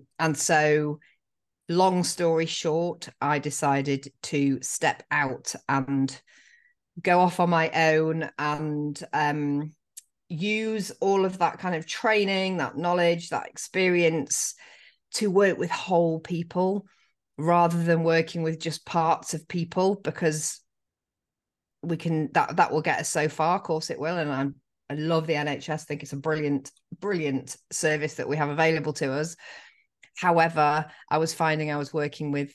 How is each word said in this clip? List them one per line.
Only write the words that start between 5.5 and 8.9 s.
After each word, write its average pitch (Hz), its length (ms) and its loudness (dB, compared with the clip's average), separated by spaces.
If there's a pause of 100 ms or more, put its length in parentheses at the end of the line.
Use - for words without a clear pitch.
and 135 500 0 (800)
go 180 180 4
off 175 200 2
on 175 120 4
my 165 180 2 (220)
own 160 460 2
and, 147 640 -4 (120)